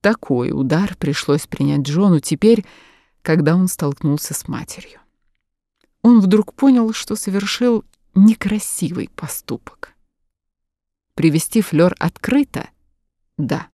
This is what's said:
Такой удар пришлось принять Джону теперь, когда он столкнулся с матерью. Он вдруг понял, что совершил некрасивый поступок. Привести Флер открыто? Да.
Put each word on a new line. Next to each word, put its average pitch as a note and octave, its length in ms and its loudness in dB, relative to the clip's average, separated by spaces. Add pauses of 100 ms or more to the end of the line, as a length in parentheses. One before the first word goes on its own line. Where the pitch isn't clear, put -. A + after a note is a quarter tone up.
Такой C3+ 500 0
удар D#3+ 460 -2
пришлось C#3+ 500 -2
принять C#3+ 340 -2
Джону E3 380 2
теперь, G#3 460 2 (580)
когда D#3+ 320 2
он F#3 120 2
столкнулся C#3+ 680 -4
с - 120 -12
матерью. - 520 -14 (1040)
Он A#3 160 8
вдруг G3+ 340 2
понял, A#3+ 400 2
что - 220 -8
совершил G3+ 680 -2 (300)
некрасивый F#3+ 1000 2
поступок. - 800 -14 (1200)
Привести D#3+ 460 0
Флер F3 360 0
открыто? - 720 -4 (680)
Да. - 320 -6 (100)